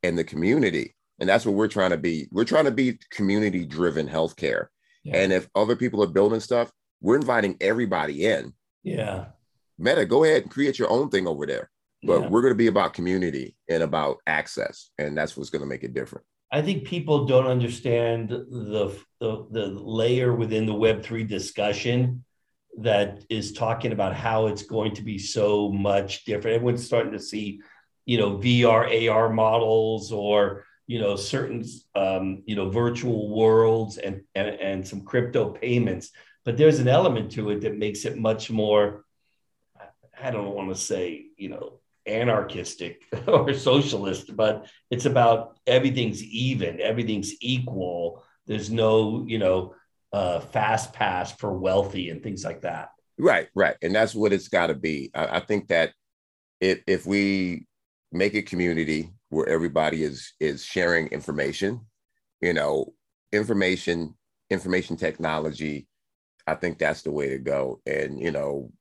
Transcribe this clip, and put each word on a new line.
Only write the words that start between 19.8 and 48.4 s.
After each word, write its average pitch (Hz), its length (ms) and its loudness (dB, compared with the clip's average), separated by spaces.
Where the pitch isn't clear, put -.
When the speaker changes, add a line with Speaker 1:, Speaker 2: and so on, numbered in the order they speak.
Speaker 2:
within 110 320 0
the 107 80 0
Web 107 280 2
three 113 220 -6
discussion 110 1000 -2
that 104 520 0
is 107 220 -4
talking 113 400 -2
about 98 220 -2
how 110 320 0
it's 104 160 -4
going 107 340 -4
to 104 60 -12
be 104 160 -8
so 104 520 0
much 98 540 0
different. 110 320 -2
Everyone's 120 280 0
starting 113 280 0
to 104 80 -8
see 104 400 -8
you 120 140 0
know, 101 180 2
V 120 280 4
R, 113 240 6
A 113 200 2
R 110 220 4
models 110 840 2
or, 101 520 2
you 120 140 -6
know, 101 160 0
certain, 120 480 -4
um, 95 520 -2
you 107 100 -4
know, 95 120 -2
virtual 117 640 -2
worlds 110 640 4
and, 98 240 -6
and, - 140 0
and 98 400 -4
some 98 160 -10
crypto 123 460 0
payments. 117 600 -2
But 117 120 -2
there's 147 240 6
an 123 80 4
element 127 440 2
to 104 180 -4
it 104 100 -2
that 104 180 -4
makes 101 260 -4
it - 140 -6
much 110 320 0
more, 104 540 2
I 131 100 -4
don't 101 240 -4
wanna 95 200 -6
say, 90 520 -6
you 98 140 -10
know, - 300 -14
anarchistic 107 960 -2
<laughs> - 120 -8
or 139 260 6
socialist, 123 840 0
but 107 300 2
it's 123 140 -4
about 120 600 4
everything's 127 580 2
even, 107 560 -4
everything's 107 600 -2
equal. 95 840 -4